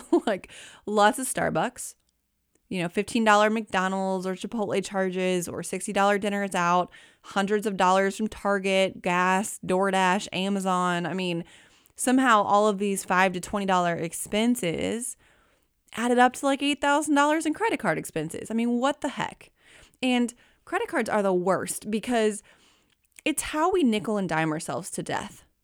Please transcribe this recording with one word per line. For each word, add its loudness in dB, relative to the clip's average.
<laughs> 2
like -4
lots 4
of -6
Starbucks, -2
you -4
know, -2
fifteen -2
dollar 6
McDonald's -2
or -4
Chipotle -4
charges -2
or -8
sixty -8
dollar 2
dinners -4
out, 0
hundreds -2
of -2
dollars 4
from -2
Target, 0
gas, 0
DoorDash, 2
Amazon. 0
I -4
mean, -4
Somehow 4
all 4
of 0
these -2
five 2
to -6
twenty -6
dollar 2
expenses -2
added 2
up 6
to, -4
like, 0
eight 0
thousand 2
dollars 2
in -2
credit -2
card 0
expenses. -8
I -4
mean, 0
what 0
the -4
heck? -8
And 2
credit -4
cards -2
are 0
the 2
worst -2
because -2
it's -2
how 0
we 2
nickel 2
and -2
dime 0
ourselves -6
to -8
death -8